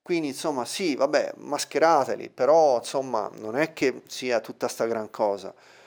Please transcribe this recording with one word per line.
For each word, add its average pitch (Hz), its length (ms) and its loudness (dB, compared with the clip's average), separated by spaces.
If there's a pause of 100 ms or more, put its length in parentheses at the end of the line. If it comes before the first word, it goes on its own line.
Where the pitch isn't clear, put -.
Quindi, 165 280 -2
insomma, 139 340 -4
sì, 156 320 -2
vabbè, 131 420 2
mascherateli, 139 920 0
però, 143 480 4
insomma, 120 580 -4
non 107 220 -8
è 156 160 0
che 127 340 0
sia 123 320 -2
tutta - 300 -6
sta - 160 -4
gran 113 240 -4
cosa." 101 440 -2 (340)